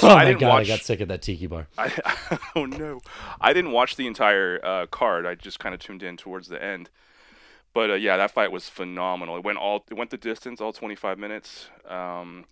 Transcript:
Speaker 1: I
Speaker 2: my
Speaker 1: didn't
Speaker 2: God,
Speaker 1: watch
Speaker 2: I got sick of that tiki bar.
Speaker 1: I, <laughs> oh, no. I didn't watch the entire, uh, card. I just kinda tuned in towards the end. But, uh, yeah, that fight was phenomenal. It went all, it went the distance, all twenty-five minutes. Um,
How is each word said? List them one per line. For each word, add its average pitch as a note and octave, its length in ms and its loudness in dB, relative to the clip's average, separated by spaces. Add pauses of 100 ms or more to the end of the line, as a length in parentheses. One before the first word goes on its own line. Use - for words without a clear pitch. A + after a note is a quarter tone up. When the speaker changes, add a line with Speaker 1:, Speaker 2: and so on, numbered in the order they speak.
Speaker 1:
I G#3+ 120 12
Speaker 2:
my C3+ 100 10
Speaker 1:
didn't B2+ 140 6
Speaker 2:
God, B2+ 100 6
Speaker 1:
watch A#2+ 160 6
Speaker 2:
I - 20 -6
got G#2+ 140 2
sick G2+ 200 -4
of F#2+ 80 -4
that F#2+ 140 -6
tiki F2+ 240 -6
bar. D#2+ 200 -8 (120)
Speaker 1:
I, - 580 -4 (100)
<laughs> - 80 -8
oh, D3+ 100 -2
no. C#3+ 340 -8 (420)
I A2+ 120 6
didn't F3 180 0
watch A#2+ 240 2
the C3 120 -4
entire, G2+ 560 2
uh, F2+ 220 -2
card. F2 400 -2
I F2 100 -4
just - 240 -16
kinda F#2 200 -8
tuned F#2+ 240 -16
in F2 120 -12
towards F#2 320 -16
the F2 160 -12
end. F#2+ 260 -10 (840)
But, A2 160 2
uh, G2+ 60 2
yeah, G2 220 2
that G2 140 2
fight G2+ 200 0
was F#2 180 -10
phenomenal. F2+ 680 -6
It F2+ 80 -10
went G#2 140 -4
all, G#2 320 -4
it A2 60 -16
went A#2 160 -10
the C3 60 -10
distance, A#2 440 -10
all A2 100 -6
twenty-five G#2 480 -8
minutes. G#2 500 -14 (200)
Um, F2 640 -12